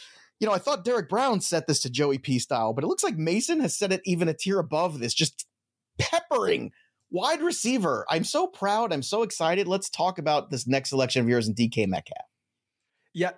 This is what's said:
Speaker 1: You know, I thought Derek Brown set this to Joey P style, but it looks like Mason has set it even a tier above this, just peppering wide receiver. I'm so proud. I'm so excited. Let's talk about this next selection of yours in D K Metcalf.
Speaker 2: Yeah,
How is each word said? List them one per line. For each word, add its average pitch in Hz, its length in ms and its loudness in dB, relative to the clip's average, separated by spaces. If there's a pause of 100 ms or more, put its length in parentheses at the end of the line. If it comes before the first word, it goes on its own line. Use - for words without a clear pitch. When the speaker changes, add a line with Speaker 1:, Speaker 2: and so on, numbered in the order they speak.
(400)
Speaker 1:
You 214 80 2
know, 208 60 2
I 190 40 4
thought 269 260 -2
Derek 220 240 0
Brown 233 320 2
set 160 280 0
this 151 140 2
to 135 80 -4
Joey 139 280 2
P 131 200 0
style, 113 360 0
but 127 100 -2
it 170 40 -2
looks 370 160 0
like 285 140 0
Mason 190 440 0
has 220 160 0
set 190 160 0
it 185 100 0
even 175 240 2
a 160 60 2
tier 190 260 0
above 156 400 0
this, 117 140 -2
just - 340 -2 (500)
peppering 214 760 0 (380)
wide 277 320 0
receiver. 220 680 0
I'm 165 140 0
so 330 240 0
proud. 214 440 -2
I'm 139 120 -2
so 208 180 -2
excited. 180 460 0
Let's 190 220 -2
talk 180 280 -2
about 151 320 0
this 123 180 -4
next 131 220 0
selection 131 320 2
of 117 80 2
yours 120 180 2
in 110 60 0
D 113 160 2
K 110 160 0
Metcalf. 90 400 -4 (880)
Speaker 2:
Yeah, 175 220 0